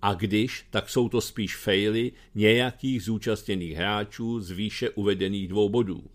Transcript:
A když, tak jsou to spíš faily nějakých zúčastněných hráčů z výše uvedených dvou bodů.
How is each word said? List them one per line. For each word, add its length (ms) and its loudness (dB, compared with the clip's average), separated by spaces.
A 120 2
když, 560 0
tak 200 -4
jsou 200 2
to 120 2
spíš 340 -6
faily 560 2
nějakých 680 2
zúčastněných 720 -2
hráčů 640 -2
z 120 -10
výše 380 -4
uvedených 580 0
dvou 220 2
bodů. 340 0